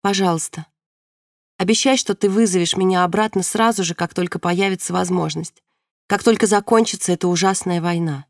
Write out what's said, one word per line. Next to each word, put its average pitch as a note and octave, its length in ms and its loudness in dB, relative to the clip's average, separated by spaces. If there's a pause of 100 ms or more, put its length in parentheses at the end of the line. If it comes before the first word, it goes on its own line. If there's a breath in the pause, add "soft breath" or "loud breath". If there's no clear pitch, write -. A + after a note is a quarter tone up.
Пожалуйста, F#3 640 -2 (880)
обещай, A3+ 420 4
что - 160 -2
ты G3+ 160 2
вызовешь F#3 460 2
меня F#3 280 4
обратно G3 380 0
сразу A3+ 420 0
же, E3 100 -4
как - 200 -6
только F3+ 240 -4
появится F3+ 560 -2
возможность, E3+ 680 -4 (440)
как G3+ 160 -2
только A3+ 240 2
закончится G#3 680 0
эта F3 160 -2
ужасная F3 540 0
война. E3 480 -4